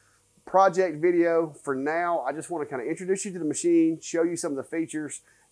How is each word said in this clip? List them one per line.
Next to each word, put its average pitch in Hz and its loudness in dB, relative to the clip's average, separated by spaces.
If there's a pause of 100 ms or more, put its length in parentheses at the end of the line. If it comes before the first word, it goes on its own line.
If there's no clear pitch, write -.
(440)
project 185 4
video 170 2
for 143 -4
now. 160 -2
I 127 -2
just 147 -10
wanna 156 -4
kinda 127 -6
introduce 185 -4
you 208 -8
to 180 -10
the 165 -4
machine, 165 2
show 165 -2
you 170 -2
some 160 -6
of 139 -4
the 131 -6
features, 151 -8 (300)